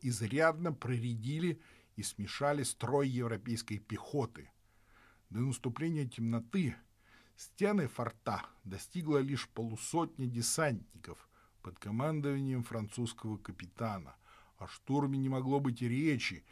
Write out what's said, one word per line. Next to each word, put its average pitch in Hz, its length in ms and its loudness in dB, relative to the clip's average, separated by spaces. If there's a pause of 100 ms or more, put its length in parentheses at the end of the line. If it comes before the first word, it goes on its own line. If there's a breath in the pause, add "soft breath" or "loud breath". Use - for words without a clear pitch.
изрядно 151 720 4
проредили 123 880 -2 (360 loud breath)
и 104 60 -6
смешали 143 600 0
строй 135 460 2
европейской 113 720 -2
пехоты. 107 720 -4 (800 soft breath)
До 104 100 -2
наступления 139 680 0
темноты 117 680 0 (600 soft breath)
стены 202 520 2
форта - 580 -2 (180)
достигла 143 540 0
лишь 135 300 0
полусотня 131 760 -2
десантников 120 1000 -2 (340 soft breath)
под 87 160 -12
командованием 139 840 0
французского 113 760 -4
капитана. 92 760 -8 (440 loud breath)
О 92 80 -10
штурме 135 500 0
не 135 140 2
могло 131 300 2
быть 131 200 0
и 123 80 0
речи, 127 640 0